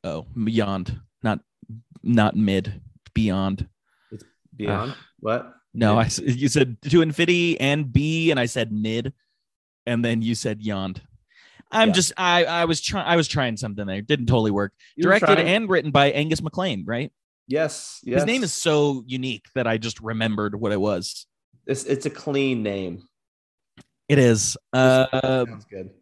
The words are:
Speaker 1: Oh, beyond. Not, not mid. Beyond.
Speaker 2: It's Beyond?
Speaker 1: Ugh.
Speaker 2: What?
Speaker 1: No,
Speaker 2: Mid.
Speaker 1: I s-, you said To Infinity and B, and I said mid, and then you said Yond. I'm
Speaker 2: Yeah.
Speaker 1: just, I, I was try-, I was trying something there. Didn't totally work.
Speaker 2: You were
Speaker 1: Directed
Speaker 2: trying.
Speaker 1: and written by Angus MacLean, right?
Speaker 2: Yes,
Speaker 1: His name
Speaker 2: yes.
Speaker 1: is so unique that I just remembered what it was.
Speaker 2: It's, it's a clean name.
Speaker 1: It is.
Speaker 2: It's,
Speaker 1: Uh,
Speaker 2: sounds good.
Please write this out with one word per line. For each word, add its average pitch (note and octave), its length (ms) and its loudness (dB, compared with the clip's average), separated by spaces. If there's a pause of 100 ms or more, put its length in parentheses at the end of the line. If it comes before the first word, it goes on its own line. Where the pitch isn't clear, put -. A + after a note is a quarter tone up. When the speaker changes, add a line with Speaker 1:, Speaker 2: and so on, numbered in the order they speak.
Speaker 1:
Oh, D#2+ 220 -8 (160)
beyond. G#2 580 -2 (220)
Not, A2 180 0 (640)
not A2+ 340 2
mid. G2 440 0 (340)
Beyond. F#2+ 540 -2 (440)
Speaker 2:
It's F#2+ 120 -18 (300)
Beyond? G#2+ 380 -4
Speaker 1:
Ugh. - 40 -14 (240)
Speaker 2:
What? A2+ 320 -4 (220)
Speaker 1:
No, A2 220 4
Speaker 2:
Mid. A2+ 80 4
Speaker 1:
I - 20 -2
s-, - 140 -4
you C3+ 280 0
said B2+ 340 2
To E3 200 6
Infinity E3+ 580 2
and C#3 320 0
B, D#3+ 380 2
and C#3+ 100 2
I A#2+ 60 2
said A2+ 260 -4
mid, A2+ 400 -2 (760)
and A#2+ 180 0
then A2+ 180 0
you A2+ 120 0
said G#2+ 280 -6
Yond. F#2+ 400 -6 (680)
I'm A3 180 4
Speaker 2:
Yeah. F#3+ 60 2
Speaker 1:
just, F3+ 220 0
I, F3 280 2
I E3+ 200 0
was E3 160 0
try-, G3 220 -4
I E3+ 140 2
was D#3+ 120 2
trying A#2+ 300 -2
something G#2 280 -8
there. G2 140 -4
Didn't B2 260 -2
totally A2+ 260 4
work. G2+ 200 -2 (240)
Speaker 2:
You D3+ 60 -2
were F#3 80 4
Speaker 1:
Directed F#3+ 240 6
Speaker 2:
trying. D#3+ 140 2
Speaker 1:
and G#3 200 0
written D#3 220 0
by C#3 220 4
Angus D3+ 280 -2
MacLean, D#3 460 -6
right? A#2 260 -6 (380)
Speaker 2:
Yes, D3+ 540 -4
Speaker 1:
His C3+ 220 0
name B3 160 0
Speaker 2:
yes. F3 80 -2
Speaker 1:
is - 20 -6
so D3 540 0
unique B2+ 480 -6
that B2 120 0
I A2+ 120 2
just A2 220 -6
remembered A2 580 -2
what G#2+ 120 -2
it G2+ 100 0
was. G2 460 -4 (400)
Speaker 2:
It's, C3 180 -4
it's C3+ 200 -2
a D3+ 60 -4
clean C#3 520 -2
name. G2 460 -6 (1000)
Speaker 1:
It D3 120 4
is. A#2 380 4 (180)
Speaker 2:
It's, B2+ 40 4
Speaker 1:
Uh, C3 280 6 (400)
Speaker 2:
sounds A2 180 -14
good. F#2+ 260 -14 (120)